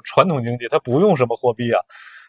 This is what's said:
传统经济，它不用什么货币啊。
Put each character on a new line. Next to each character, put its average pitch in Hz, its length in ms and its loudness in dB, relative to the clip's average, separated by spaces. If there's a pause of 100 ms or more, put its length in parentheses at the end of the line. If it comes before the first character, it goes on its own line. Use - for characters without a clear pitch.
传 151 260 2
统 147 140 0
经 120 160 -2
济， 120 80 -8
它 143 100 -2
不 127 220 0
用 190 180 4
什 123 80 2
么 117 100 -4
货 123 160 0
币 117 220 -4
啊。 95 80 0 (480)